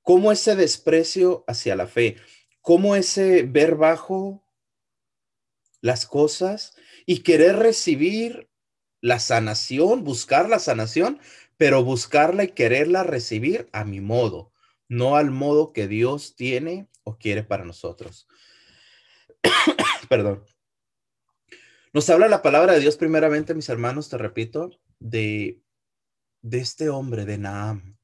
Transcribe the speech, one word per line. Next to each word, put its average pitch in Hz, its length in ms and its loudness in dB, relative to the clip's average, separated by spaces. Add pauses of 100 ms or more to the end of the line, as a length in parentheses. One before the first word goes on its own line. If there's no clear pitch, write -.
cómo 190 320 4
ese 208 240 0
desprecio 165 880 0
hacia 113 300 -4
la 92 100 -4
fe, 113 300 0 (460)
cómo 190 340 4
ese 185 460 2
ver 147 340 2
bajo 190 640 -2 (1400)
las 117 240 -2
cosas 170 680 -2 (300)
y - 180 -2
querer 170 340 6
recibir 220 920 0 (500)
la 120 200 0
sanación, 131 800 -2
buscar 147 460 -2
la 220 100 2
sanación, 151 640 -2 (360)
pero 135 280 4
buscarla 151 580 0
y 190 60 -2
quererla 151 560 0
recibir 135 680 -4
a 107 120 -8
mi 98 160 -10
modo, 104 520 -4 (360)
no 123 280 0
al 147 140 2
modo 147 420 0
que 104 140 -4
Dios 123 480 -4
tiene 147 540 -6 (160)
o 107 140 -14
quiere 107 260 -6
para 95 200 -6
nosotros. - 640 -16 (1160)
<coughs> - 640 0
Perdón. 101 360 0 (1500)
Nos 147 180 0
habla 180 160 6
la 208 160 2
palabra 160 300 4
de 156 80 6
Dios 147 160 2
primeramente, 156 580 0
mis 156 140 -10
hermanos, 127 400 -6
te 127 100 -10
repito, 113 520 -8 (280)
de, 107 640 -6 (800)
de 120 160 -8
este 127 320 -8
hombre, 131 340 -8
de 104 140 -8
Naam. 101 640 -10